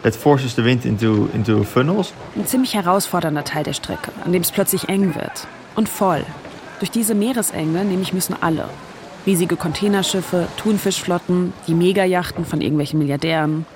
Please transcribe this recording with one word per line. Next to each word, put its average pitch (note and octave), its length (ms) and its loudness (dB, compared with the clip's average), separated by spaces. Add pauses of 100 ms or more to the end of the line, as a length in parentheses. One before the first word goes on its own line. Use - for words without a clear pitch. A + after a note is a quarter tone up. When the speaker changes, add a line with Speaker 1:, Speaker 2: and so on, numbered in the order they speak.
Speaker 1:
that A#2 120 2
forces C3 400 2
the A#2+ 80 2
wind B2 220 2
into, A2 480 2
into G#2 300 2
funnels. D#3+ 500 2 (220)
Speaker 2:
Ein G3+ 100 -2
ziemlich B3+ 300 0
herausfordernder F3 680 0
Teil D3+ 200 -2
der D3 100 -4
Strecke, - 380 -8 (120)
an E3+ 80 0
dem F3 120 2
es - 80 -2
plötzlich F#3+ 360 0
eng F#3+ 280 2
wird. - 320 -8 (280)
Und G#3+ 140 0
voll. F#3 340 2 (560)
Durch F#3+ 120 -4
diese A3+ 240 0
Meeresenge, G3+ 720 0
nämlich F#3+ 280 0
müssen F#3 280 -2
alle. D#3 240 0 (600)
Riesige F3 300 2
Containerschiffe, F#3 920 0 (100)
Thunfischflotten, F3+ 960 0 (140)
die E3 60 2
Megayachten F3+ 720 2
von - 160 -2
irgendwelchen D3 360 0
Milliardären. D#3 680 0 (100)